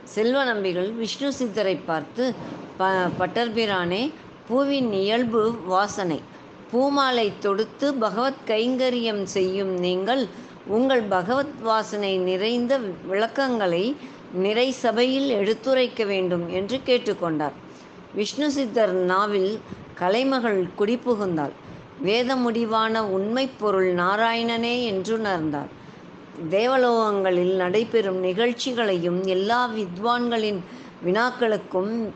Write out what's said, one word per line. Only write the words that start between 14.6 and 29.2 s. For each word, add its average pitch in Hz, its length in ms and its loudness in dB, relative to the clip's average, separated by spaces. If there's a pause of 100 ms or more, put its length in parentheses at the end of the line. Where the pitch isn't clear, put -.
சபையில் 254 600 2
எடுத்துரைக்க 233 760 2
வேண்டும்" 180 420 0
என்று 196 280 -2
கேட்டுக்கொண்டார். 180 760 0 (600)
விஷ்ணு 262 360 -2
சித்தர் 226 420 2
நாவில் 190 680 2 (340)
கலைமகள் 220 760 0 (100)
குடிபுகுந்தாள். 208 720 0 (500)
வேத 240 360 2
முடிவான 220 720 2
உண்மைப் 226 500 0
பொருள் 190 360 2
நாராயணனே 233 960 2
என்றுணர்ந்தார். 185 800 -2 (840)
தேவலோகங்களில் 208 1040 4
நடைபெறும் 196 640 2
நிகழ்ச்சிகளையும் 190 1080 0